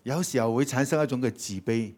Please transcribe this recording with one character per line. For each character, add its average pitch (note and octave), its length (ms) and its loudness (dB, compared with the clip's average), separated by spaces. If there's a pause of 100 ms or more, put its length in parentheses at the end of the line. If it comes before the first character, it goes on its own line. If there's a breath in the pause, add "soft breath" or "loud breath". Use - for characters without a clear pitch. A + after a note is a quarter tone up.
有 C#3+ 180 -2
時 C#3 180 0
候 A2+ 140 2
會 B2+ 100 4
產 C#3 220 2
生 D3+ 180 2
一 C#3 40 0
種 B2 120 -2
嘅 B2 120 0
自 - 240 -10
卑。 A2+ 420 0